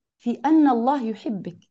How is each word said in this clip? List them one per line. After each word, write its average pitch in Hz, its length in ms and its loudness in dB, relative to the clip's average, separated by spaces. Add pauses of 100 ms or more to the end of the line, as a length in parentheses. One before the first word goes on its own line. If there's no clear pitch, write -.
(180)
في - 260 -6
أن 302 240 4
الله 254 340 0
يحبك. 214 560 -8 (120)